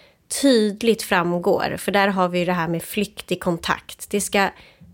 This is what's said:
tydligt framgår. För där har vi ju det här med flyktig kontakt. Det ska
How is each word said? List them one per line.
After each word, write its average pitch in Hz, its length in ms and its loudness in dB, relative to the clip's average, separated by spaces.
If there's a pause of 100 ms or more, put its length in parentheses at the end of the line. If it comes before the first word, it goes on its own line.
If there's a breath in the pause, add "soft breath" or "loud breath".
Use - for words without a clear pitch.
(420 loud breath)
tydligt 220 600 4
framgår. 175 760 0
För - 140 -6
där 202 160 4
har 185 220 0
vi 180 100 -2
ju 175 60 0
det 180 80 0
här 165 140 -2
med 170 160 -2
flyktig - 580 -6
kontakt. - 680 -4
Det 208 120 -4
ska 196 280 0 (440 loud breath)